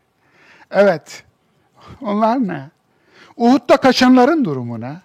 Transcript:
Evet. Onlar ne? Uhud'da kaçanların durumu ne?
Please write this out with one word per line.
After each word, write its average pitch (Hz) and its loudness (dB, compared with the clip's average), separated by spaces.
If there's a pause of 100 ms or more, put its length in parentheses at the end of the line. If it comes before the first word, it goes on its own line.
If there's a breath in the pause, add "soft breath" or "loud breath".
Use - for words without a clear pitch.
(720 soft breath)
Evet. 185 -2 (760 loud breath)
Onlar 220 -2
ne? 147 -12 (680 soft breath)
Uhud'da 262 2
kaçanların 254 2
durumu 120 -8
ne? 131 -12